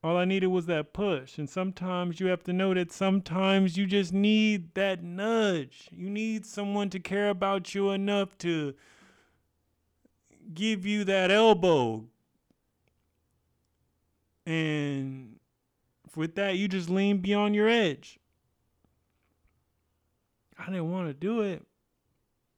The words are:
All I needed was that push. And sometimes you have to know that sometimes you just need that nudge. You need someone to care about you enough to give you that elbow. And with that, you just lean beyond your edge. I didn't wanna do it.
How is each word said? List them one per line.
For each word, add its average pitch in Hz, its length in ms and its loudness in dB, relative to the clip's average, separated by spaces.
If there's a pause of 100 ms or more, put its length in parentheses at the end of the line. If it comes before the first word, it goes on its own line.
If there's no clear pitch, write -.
All 165 140 2
I 180 80 2
needed 190 220 2
was 180 180 2
that 156 280 -2
push. 170 440 -2
And 147 100 -6
sometimes 180 720 -4
you 190 60 -2
have 180 200 0
to 180 80 -4
know 190 200 2
that 180 180 0
sometimes 190 840 2
you 202 80 0
just 190 260 0
need 208 640 2
that 190 300 -2
nudge. 190 880 -2
You 180 180 -10
need 220 340 -4
someone 202 460 -4
to 190 100 -8
care 202 300 -2
about 196 460 -2
you 196 160 0
enough 196 480 -2
to 156 360 -2 (1800)
give 202 320 -2
you 208 160 0
that 190 260 2
elbow. 170 800 4 (2250)
And 143 960 -4 (760)
with 165 180 -6
that, 196 240 -2
you 202 100 0
just 180 220 -4
lean 196 300 2
beyond 202 340 2
your 214 160 2
edge. 202 500 0 (2500)
I - 80 -16
didn't 175 240 -6
wanna 175 240 -4
do 202 280 -2
it. 190 220 -4 (960)